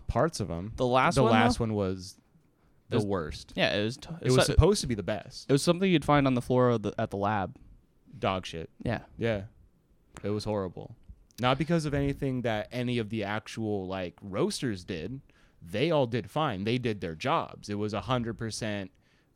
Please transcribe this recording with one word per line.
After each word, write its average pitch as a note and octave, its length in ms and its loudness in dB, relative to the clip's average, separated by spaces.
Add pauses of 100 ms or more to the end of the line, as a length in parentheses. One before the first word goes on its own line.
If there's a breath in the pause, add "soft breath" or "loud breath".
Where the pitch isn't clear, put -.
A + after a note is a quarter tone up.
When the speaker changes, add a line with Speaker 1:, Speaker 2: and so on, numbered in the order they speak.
Speaker 1:
Parts D3+ 320 0
of F2 100 -4
'em. F2 280 -6
Speaker 2:
The C3 80 0
last B2+ 300 4
Speaker 1:
The C3+ 80 6
Speaker 2:
one, A2+ 80 6
Speaker 1:
last A2+ 280 6
Speaker 2:
though? A#2+ 40 0
Speaker 1:
one A2 100 0
was F#2+ 460 -2
Speaker 2:
It - 720 -20
Speaker 1:
the A#2 60 2
Speaker 2:
was G#2+ 80 2
Speaker 1:
worst. F2 500 -4
Speaker 2:
Yeah, A#2+ 180 2
it G#2 120 2
was. A#2 100 -4
T-, - 140 -16 (120)
Speaker 1:
It B2 100 2
was C3 140 6
Speaker 2:
so-, - 80 0
Speaker 1:
supposed G3+ 280 6
to D3 60 -4
be A#2+ 60 0
the G2+ 100 -4
best. - 460 -6
Speaker 2:
it C3+ 40 2
was C#3 100 4
something F3 260 2
you'd D#3+ 160 4
find D3 220 6
on C3 60 2
the B2 80 0
floor B2+ 300 4
of A2 120 0
the, G#2 160 -4
at A2 120 -2
the G2+ 60 -4
lab. G2+ 380 0 (640)
Speaker 1:
Dog F#2+ 260 -2
shit. D#2+ 240 -10 (140)
Speaker 2:
Yeah. A2 160 -2 (180)
Speaker 1:
Yeah. G#2+ 260 -2 (800)
It G2+ 100 -4
was G#2 120 -2
horrible. G2+ 540 -6 (420)
Not B2+ 180 2
because D#3+ 280 0
of C#3 80 -4
anything C#3 480 0
that A2 320 -2
any B2 260 -2
of G#2+ 100 -4
the G#2+ 140 -4
actual, G#2 640 -4
like, F#2 340 -6
roasters G#2 600 -4
did. G2 380 -8 (400 soft breath)
They G#2 300 0
all C#3+ 160 4
did A2 220 -4
fine. A#2 360 -2
They A#2+ 120 2
did A#2 220 -2
their E2+ 160 -6
jobs. A#2+ 540 -4
It G#2 60 -4
was G#2 180 -4
a G2+ 80 -2
hundred A#2 360 -2
percent G#2 540 -6 (440)